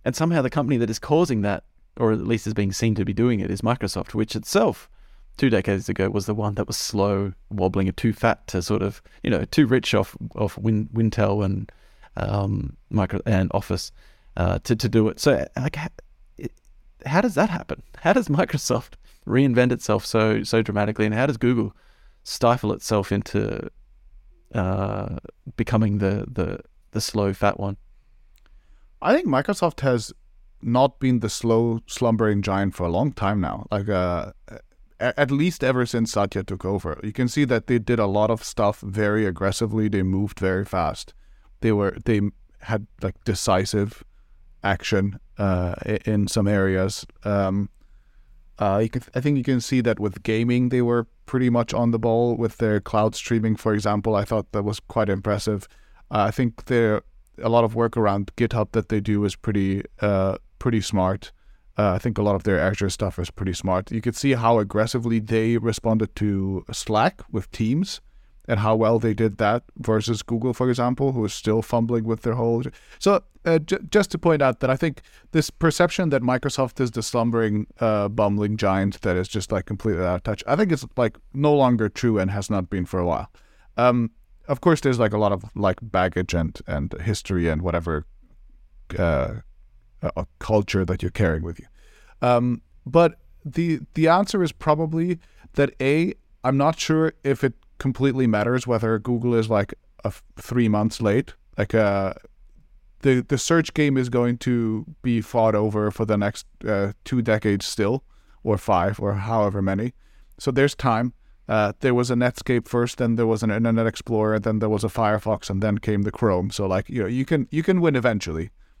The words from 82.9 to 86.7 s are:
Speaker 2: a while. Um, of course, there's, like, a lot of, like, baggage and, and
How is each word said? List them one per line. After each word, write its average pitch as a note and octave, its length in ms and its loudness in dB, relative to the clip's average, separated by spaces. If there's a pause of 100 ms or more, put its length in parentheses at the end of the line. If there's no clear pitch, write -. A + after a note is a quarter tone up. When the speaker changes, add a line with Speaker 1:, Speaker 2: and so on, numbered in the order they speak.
Speaker 2:
a F2 80 0
while. D#2 240 -2 (460)
Um, A#2+ 340 4 (380)
of C#3 140 -2
course, E3 180 4
there's, C3 180 2
like, G#2+ 140 2
a G#2+ 60 0
lot G#2 140 2
of, G2 120 -4 (100)
like, G2+ 260 0
baggage F#2 540 0
and, E2 320 -2
and D2 340 -4